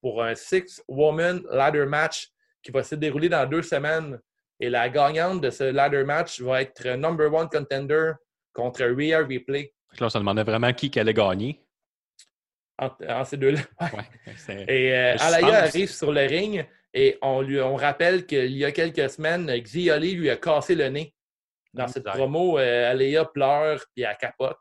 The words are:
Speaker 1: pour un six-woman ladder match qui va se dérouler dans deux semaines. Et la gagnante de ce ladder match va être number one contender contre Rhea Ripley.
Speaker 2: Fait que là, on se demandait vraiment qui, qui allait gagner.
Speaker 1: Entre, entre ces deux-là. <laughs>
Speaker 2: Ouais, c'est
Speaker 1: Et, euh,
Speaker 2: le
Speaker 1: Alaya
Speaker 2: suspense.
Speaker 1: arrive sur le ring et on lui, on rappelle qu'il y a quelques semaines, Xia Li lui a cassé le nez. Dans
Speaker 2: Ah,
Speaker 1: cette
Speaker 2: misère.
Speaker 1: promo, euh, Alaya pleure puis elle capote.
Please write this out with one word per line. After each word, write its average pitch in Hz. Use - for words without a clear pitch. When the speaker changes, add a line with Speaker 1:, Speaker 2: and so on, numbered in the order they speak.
Speaker 1:
pour 117
un 113
six-woman 170
ladder 143
match 151
qui 139
va 131
se 156
dérouler 151
dans 160
deux 156
semaines. 151
Et 120
la 120
gagnante 156
de 135
ce 135
ladder 139
match 156
va 131
être 131
number 151
one 160
contender 147
contre 123
Rhea 147
Ripley. 139
Speaker 2:
Fait -
que -
là, 120
on -
se 107
demandait 101
vraiment 113
qui, 143
qui 131
allait 110
gagner. 104
Speaker 1:
Entre, -
entre 127
ces 143
deux-là. 139
<laughs> -
Speaker 2:
Ouais, 110
c'est 98
Speaker 1:
Et, 131
euh, 127
Speaker 2:
le 113
Speaker 1:
Alaya 165
Speaker 2:
suspense. 175
Speaker 1:
arrive 190
sur 151
le 143
ring 165
et 135
on 135
lui, 139
on 131
rappelle 165
qu'il 131
y 139
a 147
quelques 160
semaines, 160
Xia 151
Li 175
lui 160
a 117
cassé 156
le 147
nez. 147
Dans 127
Speaker 2:
Ah, 123
Speaker 1:
cette 127
Speaker 2:
misère. 98
Speaker 1:
promo, 151
euh, 120
Alaya 135
pleure 147
puis 123
elle 107
capote. 131